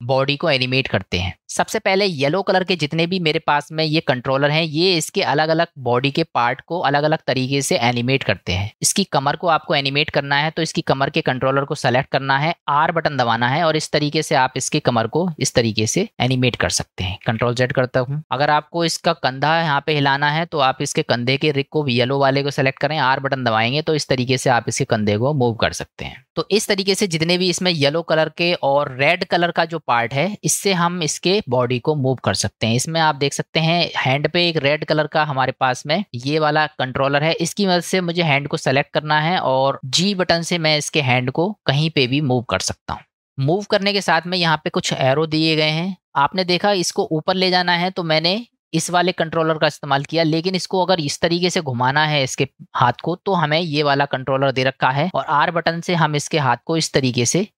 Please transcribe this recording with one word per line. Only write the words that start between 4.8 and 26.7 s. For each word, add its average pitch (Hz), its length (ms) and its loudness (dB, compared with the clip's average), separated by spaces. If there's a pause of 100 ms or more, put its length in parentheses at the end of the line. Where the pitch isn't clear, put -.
इसके 170 260 -4
अलग-अलग 160 440 0 (120)
बॉडी 123 320 0
के 160 140 -2
पार्ट 123 420 -2
को 170 120 -6
अलग-अलग 147 480 2
तरीके 131 360 0
से 185 160 0
एनिमेट 120 440 0
करते - 300 -4
हैं। 98 200 -4 (100)
इसकी 190 220 0
कमर 143 320 0
को 180 100 -6
आपको 160 280 0
एनिमेट 139 360 0
करना 139 260 0
है 151 140 0
तो 170 120 -4
इसकी 160 180 -2
कमर 139 300 0
के 160 100 0
कंट्रोलर 135 440 0
को 147 100 -6
सेलेक्ट 131 360 0
करना 135 280 0
है, 160 160 0 (140)
आर 151 240 2
बटन 160 240 -2
दबाना 120 320 2
है 151 160 0
और 156 120 2
इस - 160 -4
तरीके 151 300 0
से 160 120 -2
आप 131 220 2
इसकी 147 240 -2
कमर 117 260 2
को 170 320 -2
इस - 160 -2
तरीके 110 320 2
से 190 220 -2 (120)
एनिमेट 127 360 2
कर 90 140 -2
सकते - 340 -6
हैं। 92 220 -6
कंट्रोल 120 280 0
ज़ेड 127 180 0
करता 131 280 0
हूँ। 139 300 -4
अगर 139 200 0
आपको 151 340 0
इसका 165 280 0
कंधा 143 480 0
यहाँ 143 260 0
पे 156 80 0
हिलाना 139 360 2
है 160 140 -2
तो 170 140 -6
आप 131 240 2
इसके 147 200 -2
कंधे 123 340 0
के 151 140 2
रिग 139 200 0
को 151 180 -2
येलो 123 300 2
वाले 139 240 2
को 139 80 -2
सेलेक्ट 135 280 0
करें, 147 200 -2
आर 135 220 2
बटन 131 240 -4
दबाएंगे 117 380 2
तो 160 120 0
इस 147 140 -2
तरीके 127 300 0
से 135 120 0
आप 117 180 2
इसके 131 160 -2
कंधे 107 320 0
को 127 180 0
मूव 120 200 0
कर 95 180 -2
सकते - 320 -12
हैं। - 200 -14 (120)
तो 170 140 -4
इस - 180 0
तरीके 190 260 2